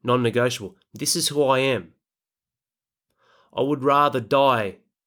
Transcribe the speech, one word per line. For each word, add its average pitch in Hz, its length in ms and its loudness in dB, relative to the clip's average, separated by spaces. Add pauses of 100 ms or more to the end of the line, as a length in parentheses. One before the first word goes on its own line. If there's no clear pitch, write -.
Non-negotiable. 120 720 -2 (160)
This - 240 -4
is 170 120 -4
who 143 140 0
I 131 180 2
am. 113 340 -2 (1600)
I 120 100 -4
would 139 200 -2
rather 139 380 2
die 117 560 0 (300)